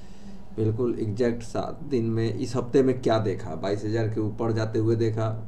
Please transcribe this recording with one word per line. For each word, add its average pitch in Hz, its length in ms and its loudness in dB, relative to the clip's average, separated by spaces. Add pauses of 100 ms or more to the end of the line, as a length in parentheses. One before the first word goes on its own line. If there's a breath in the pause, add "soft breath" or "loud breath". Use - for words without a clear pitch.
(560 loud breath)
बिल्कुल 113 440 0
exact 117 420 0
सात 95 400 -4
दिन 127 240 0
में, 113 280 0
इस - 220 -4
हफ्ते 135 260 4
में 127 180 2
क्या 113 180 4
देखा, 92 360 -2
बाईस 98 300 -2
हज़ार 110 240 0
के 110 120 -2
ऊपर 110 320 0
जाते 110 260 0
हुए 113 180 4
देखा, 110 340 0 (180)